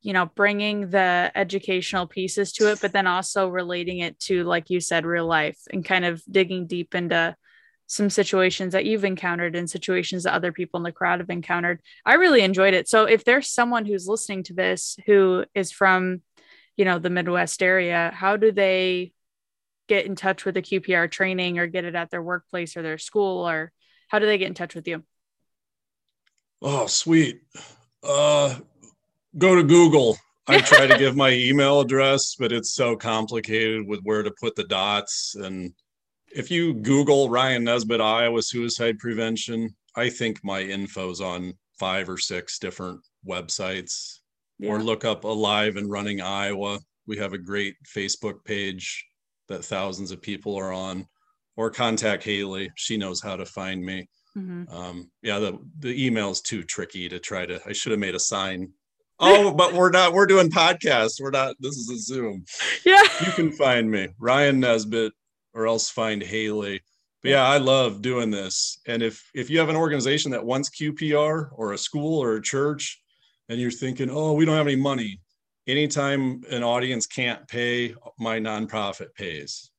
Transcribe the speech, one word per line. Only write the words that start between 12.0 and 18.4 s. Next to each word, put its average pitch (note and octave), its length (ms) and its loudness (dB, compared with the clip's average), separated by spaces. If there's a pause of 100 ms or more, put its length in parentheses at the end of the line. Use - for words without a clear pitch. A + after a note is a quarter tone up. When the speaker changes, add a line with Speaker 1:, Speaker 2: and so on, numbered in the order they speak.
Speaker 1:
I B3 80 6
really D#4 280 8
enjoyed F#3+ 320 4
it. F3 140 2
So A3 160 6
if A3 220 4
there's C4 240 4
someone A#3+ 360 0
who's F#3+ 220 -4
listening G3 360 -4
to F3 100 -14
this F#3 420 -2 (100)
who F#3+ 380 6 (100)
is F#3+ 180 -2
from, F#3 500 2 (560)
you G3 80 4
know, F3+ 140 2
the F3 100 -2
Midwest F3 520 -2
area, F3 540 2
how G3 220 2
do G#3+ 160 4